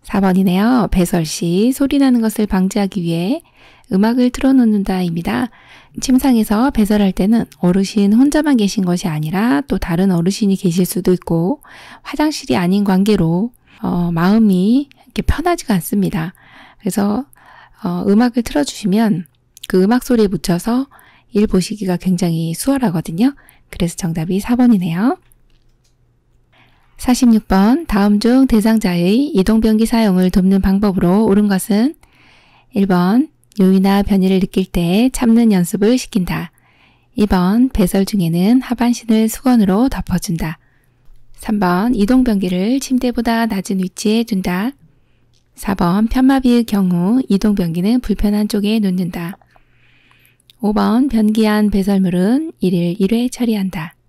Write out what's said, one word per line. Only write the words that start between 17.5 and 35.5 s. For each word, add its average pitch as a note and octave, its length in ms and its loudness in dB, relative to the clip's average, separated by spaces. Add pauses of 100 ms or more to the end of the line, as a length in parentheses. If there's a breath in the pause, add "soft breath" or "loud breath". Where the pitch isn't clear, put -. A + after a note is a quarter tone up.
어, F3 240 -4
음악을 A#3 360 2
틀어주시면 A3 840 -2 (420)
그 F#3 140 2
음악 A#3 220 2
소리에 A3+ 240 2
묻혀서 G3+ 580 -2 (460 soft breath)
일 G#3 160 2
보시기가 F#3 500 -4
굉장히 E3 560 -2
수월하거든요. A#3 800 -2 (380 soft breath)
그래서 - 240 -4
정답이 E3+ 440 -4
사 A#3+ 160 -2
번이네요. A3 640 2 (1800 soft breath)
사십육 A#3+ 500 2
번, A3+ 380 2
다음 G#3 340 0
중 B3+ 260 4
대상자의 G#3+ 840 0
이동변기 A3 580 2
사용을 F#3+ 460 2
돕는 F#3+ 280 2
방법으로 G3 680 2
옳은 G3+ 200 2
것은 G#3 480 0 (800 soft breath)
일 G3 140 0
번, F#3+ 420 2 (280)
요의나 G3 460 4
변이를 F#3+ 380 2
느낄 F#3+ 240 -2
때 F#3 480 0
참는 A3+ 400 2